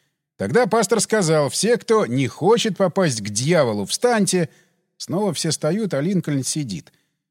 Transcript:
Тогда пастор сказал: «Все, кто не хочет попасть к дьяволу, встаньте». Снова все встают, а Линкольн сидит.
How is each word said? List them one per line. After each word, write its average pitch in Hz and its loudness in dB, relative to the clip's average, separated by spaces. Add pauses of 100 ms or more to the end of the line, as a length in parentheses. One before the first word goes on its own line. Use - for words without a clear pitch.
(360)
Тогда 160 0
пастор 214 0
сказал: 160 2
«Все, 220 0
кто 220 2
не 123 -2
хочет 202 0
попасть 170 0
к 104 -6
дьяволу, 120 2
встаньте». 196 0 (480)
Снова 190 -2
все 156 -4
встают, 175 -2
а 139 0
Линкольн 156 0
сидит. 117 -6 (380)